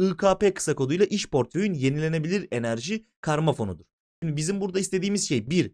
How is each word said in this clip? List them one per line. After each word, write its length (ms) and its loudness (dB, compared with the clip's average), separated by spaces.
I 160 2
K 220 4
P 160 4
kısa 200 0
koduyla 320 2
iş 240 -2
portföyün 440 0
yenilenebilir 760 0
enerji 540 -2
karma 320 2
fonudur. 320 -4
Şimdi 140 -2
bizim 240 -2
burada 200 -2
istediğimiz 480 -2
şey 220 -2
bir, 240 0